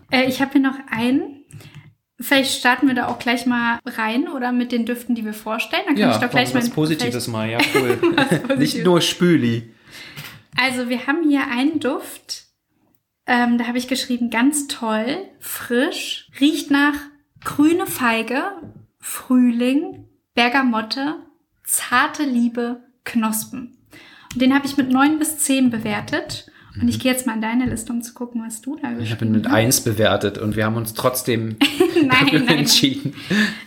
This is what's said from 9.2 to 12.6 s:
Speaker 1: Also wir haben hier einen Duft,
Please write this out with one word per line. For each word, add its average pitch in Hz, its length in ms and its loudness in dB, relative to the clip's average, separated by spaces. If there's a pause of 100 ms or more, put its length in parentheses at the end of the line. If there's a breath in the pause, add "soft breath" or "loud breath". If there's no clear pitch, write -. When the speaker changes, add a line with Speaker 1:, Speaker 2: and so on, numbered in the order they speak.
Speaker 1:
Also 254 280 0
wir 240 180 -4
haben 320 220 0
hier 277 200 2
einen 277 300 0
Duft, - 680 -8 (840)